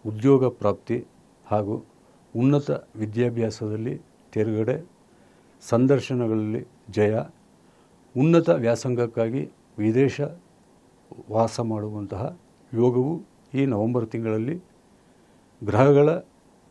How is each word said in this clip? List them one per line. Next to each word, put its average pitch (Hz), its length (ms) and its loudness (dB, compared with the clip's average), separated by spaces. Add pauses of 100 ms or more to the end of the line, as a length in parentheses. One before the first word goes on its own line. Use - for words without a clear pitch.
ಉದ್ಯೋಗ 123 480 4
ಪ್ರಾಪ್ತಿ - 520 -4 (400)
ಹಾಗೂ 104 380 -4 (520)
ಉನ್ನತ 143 340 0
ವಿದ್ಯಾಭ್ಯಾಸದಲ್ಲಿ 113 1300 -4 (320)
ತೇರ್ಗಡೆ, 110 540 -2 (720)
ಸಂದರ್ಶನಗಳಲ್ಲಿ 120 1080 0 (220)
ಜಯ, 107 280 2 (1000)
ಉನ್ನತ 165 320 4
ವ್ಯಾಸಂಗಕ್ಕಾಗಿ 120 1000 -2 (280)
ವಿದೇಶ 120 420 2 (1120)
ವಾಸ 110 300 0
ಮಾಡುವಂತಹ 107 800 -8 (340)
ಯೋಗವು 127 480 0 (320)
ಈ 135 120 0
ನವೆಂಬರ್ 113 400 0
ತಿಂಗಳಲ್ಲಿ 113 540 -4 (1040)
ಗ್ರಹಗಳ 139 440 4 (640)